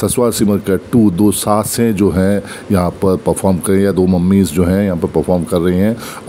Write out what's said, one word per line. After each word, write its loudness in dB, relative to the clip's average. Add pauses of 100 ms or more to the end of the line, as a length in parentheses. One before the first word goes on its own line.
ससुराल 0
सिमर 0
का -2
टू, 2
दो 2
सासें 0
जो 2
हैं 0 (280)
यहाँ 2
पर 0
perform 0
करें 0
या 2
दो 2
मम्मीज़ 2
जो 0
हैं 2
यहाँ -2
पर -2
परफॉर्म 0
कर -2
रही 2
हैं। 0 (320)